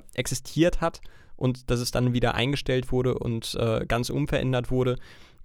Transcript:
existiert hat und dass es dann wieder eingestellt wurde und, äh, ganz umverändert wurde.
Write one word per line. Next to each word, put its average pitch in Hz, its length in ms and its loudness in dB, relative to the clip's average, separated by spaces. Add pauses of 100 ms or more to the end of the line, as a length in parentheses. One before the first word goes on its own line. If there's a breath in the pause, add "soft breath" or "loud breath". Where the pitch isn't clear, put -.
(140)
existiert 151 640 0
hat 165 220 -4 (340 soft breath)
und 127 340 -2
dass 123 100 2
es 120 100 -2
dann 123 220 2
wieder 120 220 2
eingestellt 131 580 0
wurde 127 260 2
und, 113 360 -4
äh, 117 320 0
ganz 120 240 0
umverändert 131 600 0
wurde. 123 280 2 (460 loud breath)